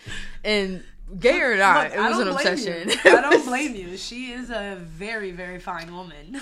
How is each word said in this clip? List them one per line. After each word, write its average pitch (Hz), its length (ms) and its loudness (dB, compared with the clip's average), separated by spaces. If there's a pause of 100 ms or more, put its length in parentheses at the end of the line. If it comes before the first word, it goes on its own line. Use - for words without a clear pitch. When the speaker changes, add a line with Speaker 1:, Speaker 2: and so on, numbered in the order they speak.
(420)
Speaker 1:
and 196 400 0 (360)
gay 277 220 4
or 247 160 2
not, 180 300 6
Speaker 2:
Look, - 80 -8
Speaker 1:
it 196 40 -2
Speaker 2:
I 214 100 2
Speaker 1:
was - 100 2
Speaker 2:
don't 208 100 2
Speaker 1:
an 185 60 -2
Speaker 2:
blame - 120 0
Speaker 1:
obsession. 180 440 -2
Speaker 2:
you. - 140 2
Speaker 1:
<laughs> - 0 - (140)
Speaker 2:
I - 40 6
don't 302 220 4
blame 247 300 -2
you. 185 220 -10
She 247 340 -10
is 247 200 -10
a 202 300 -8
very, 190 520 -10
very 180 260 -12
fine 170 340 -10
woman. 175 500 -14